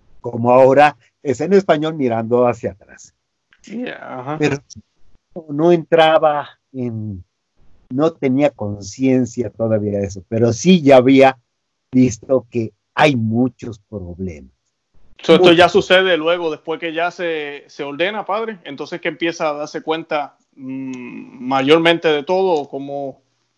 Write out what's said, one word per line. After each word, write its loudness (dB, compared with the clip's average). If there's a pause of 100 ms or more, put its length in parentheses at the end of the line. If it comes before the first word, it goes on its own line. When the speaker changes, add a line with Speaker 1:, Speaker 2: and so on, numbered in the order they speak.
(220)
Speaker 1:
como -2
ahora 6 (260)
es -4
en -4
español 2
mirando 0
hacia -4
atrás. -20 (520)
Speaker 2:
Yeah, -12 (220)
ajá. -10
Speaker 1:
Pero -2 (880)
no 2
entraba 2 (240)
en, -10 (680)
no -2
tenía 0
conciencia -4
todavía -2
de -4
eso, -12
pero 2
sí 2
ya 6
había 6 (540)
visto 0
que -6 (240)
hay 4
muchos -4 (120)
problemas. -14 (680)
Speaker 2:
So, 4
esto 6
ya 6
Speaker 1:
Muchos. 2
Speaker 2:
sucede 4
luego, -2
después -8
que -8
ya -4
se, -8
se -14
ordena, -4
padre, -6
entonces -12
que -6
empieza -4
a -4
darse -10
cuenta, -6 (180)
mm, -14
mayormente 2
de 0
todo, -2
¿cómo, -12 (360)